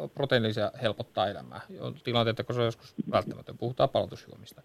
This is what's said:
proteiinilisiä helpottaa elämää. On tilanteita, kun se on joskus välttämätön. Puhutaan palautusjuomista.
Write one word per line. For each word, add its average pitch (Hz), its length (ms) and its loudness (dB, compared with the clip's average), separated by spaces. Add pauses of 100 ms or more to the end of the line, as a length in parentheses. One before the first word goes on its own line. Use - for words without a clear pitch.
(160)
proteiinilisiä 113 560 2 (100)
helpottaa 107 460 0
elämää. 67 340 -8 (180)
On 123 240 -8
tilanteita, 117 400 2
kun 123 120 -4
se 123 60 2
on 117 40 4
joskus - 280 -4 (180)
välttämätön. - 460 0
Puhutaan 127 320 2
palautusjuomista. - 760 -4